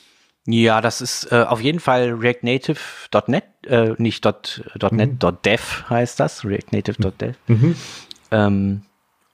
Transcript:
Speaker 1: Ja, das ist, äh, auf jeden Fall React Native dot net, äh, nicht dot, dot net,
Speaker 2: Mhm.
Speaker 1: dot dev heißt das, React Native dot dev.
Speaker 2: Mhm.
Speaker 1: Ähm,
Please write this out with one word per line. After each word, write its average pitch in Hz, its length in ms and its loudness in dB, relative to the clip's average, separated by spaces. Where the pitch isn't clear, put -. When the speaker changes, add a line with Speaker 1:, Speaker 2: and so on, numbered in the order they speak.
Speaker 1:
Ja, 113 300 6
das 117 200 -2
ist, - 300 -6
äh, 120 160 6
auf 117 140 0
jeden 156 180 0
Fall 123 300 2
React 120 340 0
Native 127 360 -2
dot - 180 2
net, 143 140 0
äh, 113 320 2
nicht 113 260 -2
dot, - 380 -2
dot 98 140 0
net, 113 180 2
Speaker 2:
Mhm. 123 80 -6
Speaker 1:
dot 87 260 0
dev 104 160 2
heißt 120 280 0
das, 151 240 -2
React 101 280 -6
Native 104 280 -4
dot 95 220 -4
dev. 120 140 -6
Speaker 2:
Mhm. 123 280 4
Speaker 1:
Ähm, 101 500 2